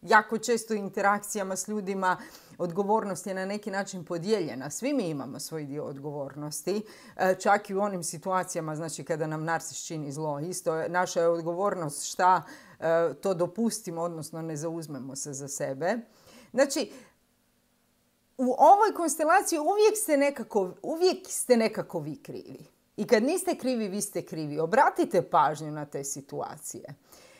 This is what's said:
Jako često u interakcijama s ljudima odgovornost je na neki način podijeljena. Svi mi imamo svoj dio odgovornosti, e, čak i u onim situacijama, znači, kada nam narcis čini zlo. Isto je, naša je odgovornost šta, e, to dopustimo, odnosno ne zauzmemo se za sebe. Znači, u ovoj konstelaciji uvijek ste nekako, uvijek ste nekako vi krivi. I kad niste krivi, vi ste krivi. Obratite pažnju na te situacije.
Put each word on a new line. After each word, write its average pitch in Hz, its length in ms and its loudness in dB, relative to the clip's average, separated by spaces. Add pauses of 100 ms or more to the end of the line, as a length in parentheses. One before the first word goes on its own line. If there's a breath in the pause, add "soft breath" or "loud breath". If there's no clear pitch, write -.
Jako 214 360 6
često 226 360 0
u 214 40 0
interakcijama 196 760 0
s - 120 -6
ljudima 190 500 0 (400 loud breath)
odgovornost 196 680 -2
je 190 60 -6
na 185 120 -4
neki 208 260 -6
način 196 340 -6
podijeljena. 160 640 -2
Svi 262 240 -4
mi 220 160 0
imamo 139 300 -8
svoj 156 260 -8
dio 143 180 -8
odgovornosti, 147 1000 -6 (300 loud breath)
e, 185 240 2
čak 202 300 2
i 196 60 -4
u 190 40 0
onim 196 240 -4
situacijama, 170 720 -4
znači, 160 280 -8
kada 156 240 -4
nam 156 160 -4
narcis 165 420 -4
čini 151 260 -8
zlo. 147 280 -6
Isto 170 360 -4
je, 160 140 -2
naša 180 320 0
je 170 60 4
odgovornost 170 760 0
šta, 180 400 4 (360 loud breath)
e, 165 420 4
to 196 120 2
dopustimo, 175 680 -2
odnosno 165 400 -6
ne 160 140 -6
zauzmemo 151 600 -8
se 147 180 -8
za 135 140 -10
sebe. 143 500 -2 (560 loud breath)
Znači, 262 380 2 (1500 loud breath)
u 254 200 2
ovoj 403 380 8
konstelaciji 330 640 2
uvijek 415 380 4
ste 302 200 2
nekako, 233 540 2 (100)
uvijek 339 460 2
ste - 300 4
nekako 208 420 0
vi 147 240 -8
krivi. - 420 -14 (320)
I 208 100 -4
kad 220 160 6
niste 349 340 0
krivi, 233 300 -2
vi 196 140 -4
ste - 240 -6
krivi. 151 340 -6
Obratite 220 640 4
pažnju 156 500 2
na 151 140 -8
te 139 180 -8
situacije. - 920 -10 (440 loud breath)